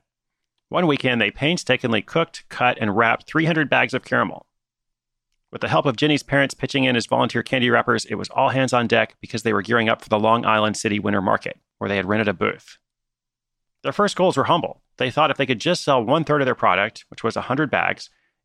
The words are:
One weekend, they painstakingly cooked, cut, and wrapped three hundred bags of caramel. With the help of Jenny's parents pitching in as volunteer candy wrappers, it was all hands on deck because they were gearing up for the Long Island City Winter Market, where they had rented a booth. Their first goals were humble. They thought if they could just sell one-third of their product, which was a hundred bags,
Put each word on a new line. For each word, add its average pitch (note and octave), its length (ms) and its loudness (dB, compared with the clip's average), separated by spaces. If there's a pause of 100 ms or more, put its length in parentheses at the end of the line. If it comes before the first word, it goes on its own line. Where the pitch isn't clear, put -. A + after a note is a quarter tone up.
(680)
One F3 180 0
weekend, C3 320 0
they G#2 120 2
painstakingly B2+ 720 -2
cooked, - 480 -4
cut, B2 280 0
and G#2 160 -2
wrapped A2+ 320 2
three D#3+ 200 -2
hundred D#3 240 0
bags B2 240 2
of B2+ 100 -4
caramel. A#2+ 400 -2 (1080)
With - 120 -8
the A#2 60 -4
help D3 180 0
of B2 100 0
Jenny's D3 260 0
parents C#3 300 0
pitching C3 320 -4
in B2+ 120 2
as A2+ 100 -2
volunteer B2 360 0
candy B2 280 0
wrappers, A#2 340 2
it G#2+ 120 -6
was - 120 -10
all C3 220 0
hands C3 240 0
on A#2+ 140 0
deck A2 340 2
because - 220 -8
they A2 100 0
were G2+ 80 0
gearing A2+ 260 0
up - 140 0
for - 80 -20
the G#2+ 80 2
Long A2 260 2
Island G#2+ 320 2
City G#2 220 -2
Winter G2+ 240 -2
Market, G#2 360 -2 (200)
where G#2 100 -6
they G2+ 80 -2
had F#2 120 -2
rented G#2 200 0
a G2 60 -2
booth. - 420 -6 (1080)
Their C#3 100 -4
first G3+ 240 0
goals F3+ 200 2
were C3+ 80 2
humble. - 380 -2 (140)
They C3 140 -2
thought D3 200 2
if C3 60 -2
they C#3 100 0
could A#2+ 140 0
just E3+ 240 -2
sell C3 180 2
one-third D3 400 0
of C3 40 0
their B2 80 0
product, G2+ 540 0
which - 140 -16
was A2 140 -2
a G#2+ 60 -4
hundred C3+ 280 -2
bags, F2 400 -2 (340)